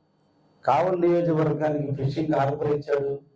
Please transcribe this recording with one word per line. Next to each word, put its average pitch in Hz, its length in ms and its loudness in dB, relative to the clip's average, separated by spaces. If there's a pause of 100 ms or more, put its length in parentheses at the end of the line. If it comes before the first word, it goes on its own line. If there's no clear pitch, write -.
(640)
కావలి 175 420 2
నియోజకవర్గానికి 156 880 0
ఫిషింగ్ 151 380 -2
హార్బర్ 143 340 0
ఇచ్చాడు, 143 520 -2 (160)